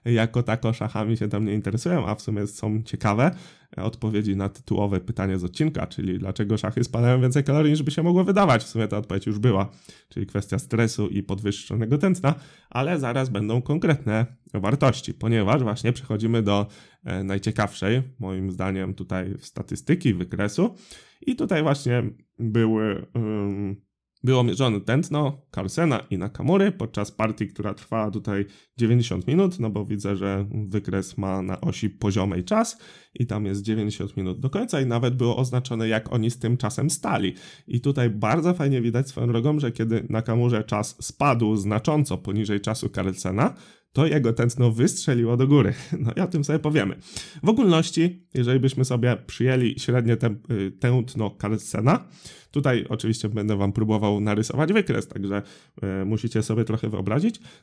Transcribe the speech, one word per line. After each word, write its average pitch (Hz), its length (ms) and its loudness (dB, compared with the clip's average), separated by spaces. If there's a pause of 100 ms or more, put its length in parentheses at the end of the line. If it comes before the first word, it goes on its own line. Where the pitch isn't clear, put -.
jako 117 380 2
tako 113 300 0
szachami 110 440 -2
się 104 120 -2
tam 104 160 -2
nie 104 100 -2
interesują, 113 520 0
a 104 80 -2
w - 80 -8
sumie 104 240 -4
są 107 360 -4
ciekawe, 113 480 2 (460)
odpowiedzi 107 600 -2
na 98 120 -2
tytułowe 98 520 -2
pytanie 95 380 -2
z 87 60 -4
odcinka, 156 420 -2
czyli 90 320 -6
dlaczego 101 400 -2
szachy 117 260 -2
spalają 120 360 4
więcej 131 240 2
kalorii, 147 280 4
niż 151 100 2
by 127 80 -2
się 160 120 -2
mogło 175 220 4
wydawać. 185 400 4
W - 40 -16
sumie 110 200 0
ta 104 100 -2
odpowiedź 98 280 -4
już 104 120 0
była, 104 300 4 (400)
czyli 98 180 -6
kwestia 98 320 -4
stresu 113 500 0
i 98 140 -2
podwyższonego 110 760 -2
tętna, 180 360 2 (360)
ale 143 280 -2
zaraz 131 300 0
będą 110 340 0
konkretne 135 640 0 (280)
wartości, 107 600 2
ponieważ 113 480 2
właśnie 110 300 0
przechodzimy 113 500 -2
do, 101 240 2 (380)
e, 95 200 -6
najciekawszej, 101 800 0 (160)
moim 95 320 -6
zdaniem 95 440 -4
tutaj 92 440 -6
w - 80 -20
statystyki, - 680 -2
wykresu. 104 600 -2 (520)
I 247 100 -2
tutaj 165 260 0
właśnie 131 400 0 (360)
były, 110 680 2 (100)
ym, 101 600 -2 (480)
było 127 180 4
mierzone 117 380 0
tętno 143 760 -2
Carlsena 139 460 0 (100)
i 98 80 -2
Nakamury 180 540 0
podczas - 400 -6
partii, 110 360 -2
która 101 260 -6
trwała 107 360 -4
tutaj 101 360 -4 (300)
dziewięćdziesiąt 117 500 2
minut, 180 340 2
no 90 100 -2
bo 101 140 -2
widzę, 101 320 -2
że 98 300 -2 (220)
wykres 98 500 -2
ma 95 240 -2
na 92 180 -4
osi - 300 -2
poziomej 95 540 0
czas 220 340 0 (360)
i 123 120 -2
tam 104 200 -2
jest 101 160 -2
dziewięćdziesiąt 107 540 -2
minut 92 240 -4
do 135 100 -2
końca 196 300 -2
i 135 60 2
nawet 120 280 0
było 123 220 2
oznaczone, 123 520 -2
jak 110 240 -2
oni 117 180 2
z 117 80 -4
tym 120 180 0
czasem 135 340 0
stali. 107 440 0 (320)
I 120 140 -2
tutaj 131 300 2
bardzo 120 440 2
fajnie 139 280 2
widać 120 260 0
swoją 120 180 -4
drogą, 120 340 2
że 120 120 0
kiedy 113 360 0
Nakamurze 117 560 2
czas 104 360 -2
spadł 117 560 2
znacząco 107 600 0
poniżej 101 420 -2
czasu 110 280 -4
Carlsena, 95 640 -2 (380)
to 147 140 4
jego 143 260 2
tętno 120 380 2
wystrzeliło 120 640 2
do 131 100 4
góry. 131 280 6
<laughs> - 300 -6
No 117 120 -2
i - 40 0
o 180 60 0
tym 156 180 -2
sobie 156 140 0
powiemy. 151 380 0 (460)
W - 60 2
ogólności, 180 840 4
jeżeli 127 260 2
byśmy 131 240 2
sobie 120 320 2 (100)
przyjęli 131 520 2
średnie 120 380 2
tem-, 113 200 0 (140)
y, 98 200 -2
tętno 120 680 0
Carlsena, 110 680 0 (420)
tutaj 131 380 0
oczywiście 113 400 -2
będę 107 280 -2
wam 101 160 0
próbował 107 480 0
narysować 117 520 0
wykres, 196 360 0
także, 101 340 -4 (600)
y, - 20 -2
musicie 110 380 -2
sobie 110 220 0
trochę 110 240 -2
wyobrazić, 107 520 0 (220)